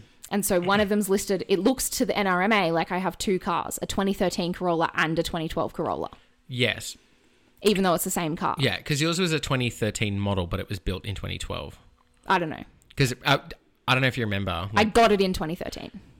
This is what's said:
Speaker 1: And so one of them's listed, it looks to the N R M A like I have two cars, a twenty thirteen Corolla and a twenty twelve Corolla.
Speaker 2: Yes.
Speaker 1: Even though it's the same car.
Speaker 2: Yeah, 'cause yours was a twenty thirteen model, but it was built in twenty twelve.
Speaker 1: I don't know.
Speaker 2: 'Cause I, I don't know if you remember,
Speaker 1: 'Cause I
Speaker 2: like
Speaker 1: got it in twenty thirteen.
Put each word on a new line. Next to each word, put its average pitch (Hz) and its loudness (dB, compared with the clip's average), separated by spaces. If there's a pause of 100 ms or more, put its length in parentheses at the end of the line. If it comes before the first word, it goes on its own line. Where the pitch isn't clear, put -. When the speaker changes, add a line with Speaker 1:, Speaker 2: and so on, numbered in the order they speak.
(300)
Speaker 1:
And 202 0
so 185 2
one 196 2
of 208 2
them's 208 2
listed, 196 0
it 190 4
looks 254 2
to - 0
the 190 0
N 202 2
R 180 2
M 208 4
A 190 4
like 165 0
I 180 0
have 185 -2
two 190 0
cars, - -4
a 175 -6
twenty 196 0
thirteen 175 0
Corolla 170 0
and 165 0
a 170 2
twenty 160 -4
twelve - -4
Corolla. 92 -4 (380)
Speaker 2:
Yes. 120 -2 (680)
Speaker 1:
Even 196 4
though 185 4
it's 160 0
the 185 -4
same 170 -2
car. - -2
Speaker 2:
Yeah, 113 0
'cause 143 -2
yours 165 0
was 185 0
a 151 0
twenty 127 0
thirteen 104 -2
model, 101 0
but 92 -4
it 95 -8
was 98 -4
built 92 -6
in 98 -6
twenty 92 -8
twelve. 78 -8 (480)
Speaker 1:
I 190 4
don't 170 -2
know. - -10 (320)
Speaker 2:
'Cause 127 2 (140)
I, 143 4 (480)
I 120 4
don't 131 2
know 131 4
if 117 -4
you 120 -2
remember, 98 -2
Speaker 1:
'Cause 90 -4
I 160 4
Speaker 2:
like 214 0
Speaker 1:
got 233 8
it 196 4
in 185 2
twenty 160 -4
thirteen. - -12 (200)